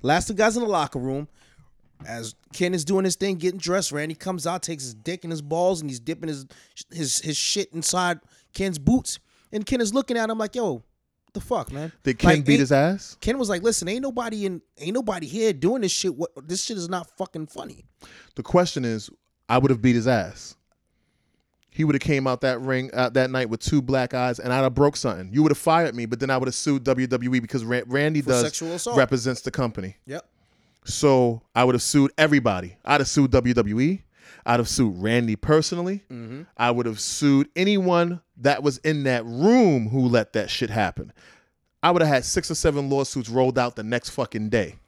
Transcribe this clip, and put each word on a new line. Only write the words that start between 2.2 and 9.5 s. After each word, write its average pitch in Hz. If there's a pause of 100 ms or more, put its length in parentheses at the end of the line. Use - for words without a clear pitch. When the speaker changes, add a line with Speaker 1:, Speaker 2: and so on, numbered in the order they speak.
Speaker 1:
Ken 180
is 160
doing 190
his 185
thing, 190
getting 180
dressed, 175
Randy 151
comes 180
out, 175
takes 151
his 123
dick 160
and 165
his 160
balls, 165
and 151
he's 127
dipping 160
his, 139 (460)
his, 160
his 151
shit -
inside 175 (340)
Ken's 190
boots. 226 (320)